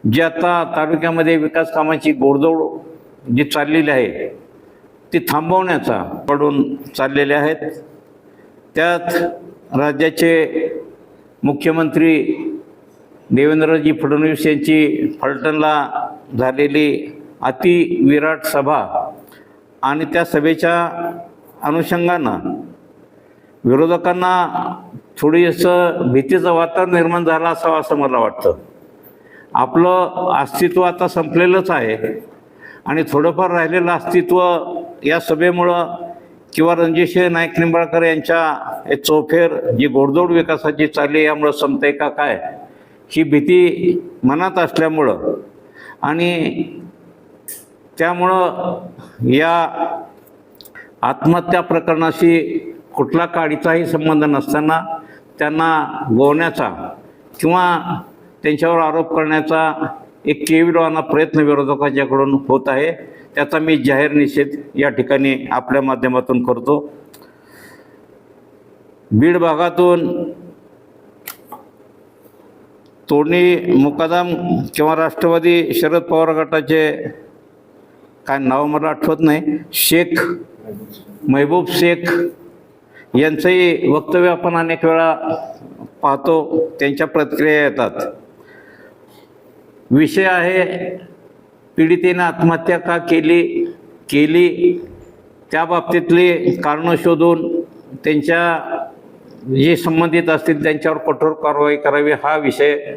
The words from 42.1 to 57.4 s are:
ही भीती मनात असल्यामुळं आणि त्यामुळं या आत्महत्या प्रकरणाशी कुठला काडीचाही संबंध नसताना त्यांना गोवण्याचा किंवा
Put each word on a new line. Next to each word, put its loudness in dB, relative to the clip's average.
ही 0
भीती 4
मनात 0
असल्यामुळं 0
आणि -2
त्यामुळं 0
या 2
आत्महत्या 0
प्रकरणाशी 0
कुठला 0
काडीचाही -2
संबंध 0
नसताना 0
त्यांना 0
गोवण्याचा 2
किंवा 2